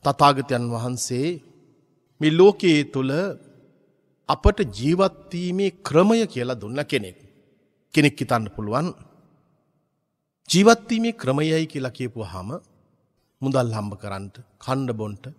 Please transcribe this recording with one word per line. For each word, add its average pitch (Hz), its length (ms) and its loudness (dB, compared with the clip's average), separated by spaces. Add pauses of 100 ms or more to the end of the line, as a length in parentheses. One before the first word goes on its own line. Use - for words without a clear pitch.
තථාගතයන් 135 600 2
වහන්සේ 123 600 -6 (920)
මේ 156 100 2
ලෝකයේ 175 540 4
තුල 131 260 -4 (1160)
අපට 202 300 2 (100)
ජීවත් 143 480 0 (100)
වීමේ 180 520 -4
ක්‍රමය 190 460 4
කියලා 127 340 -6
දුන්න 110 240 -8
කෙනෙක්. 107 340 -4 (760)
කෙනෙක් 147 220 4
හිතන්න 117 320 -2
පුළුවන් 110 400 -4 (1600)
ජීවත් 226 360 6
වීමේ 226 280 -2
ක්‍රමයයි 156 540 -2
කියලා 131 240 -8
කියපුවාම 104 580 -10 (920)
මුදල් 131 280 0
හම්බ 104 260 -6
කරන්නට, 98 400 -12 (200)
කන්න 131 360 -6
බොන්නට 107 340 -8 (140)